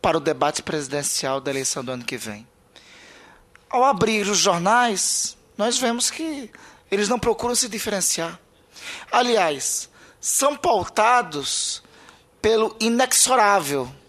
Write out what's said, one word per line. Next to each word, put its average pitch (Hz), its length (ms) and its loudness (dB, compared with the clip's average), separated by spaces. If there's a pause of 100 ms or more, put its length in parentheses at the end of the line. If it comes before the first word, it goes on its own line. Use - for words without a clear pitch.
para 170 160 2
o 160 40 0
debate 147 420 0
presidencial 143 760 -4
da 139 100 -6
eleição 135 340 -4
do 127 80 -8
ano 123 120 -10
que 123 120 -8
vem. 110 300 -12 (1200)
Ao 247 160 2
abrir 214 440 2
os 202 100 0
jornais, 202 1000 0 (200)
nós 240 220 0
vemos 240 320 0
que 285 400 -8 (400)
eles 202 180 0
não 247 100 0
procuram 233 360 0
se 240 140 0
diferenciar. 185 720 -4 (720)
Aliás, 208 760 2 (320)
são 277 360 0
pautados 214 1300 0 (580)
pelo 220 400 2
inexorável 208 1120 2 (160)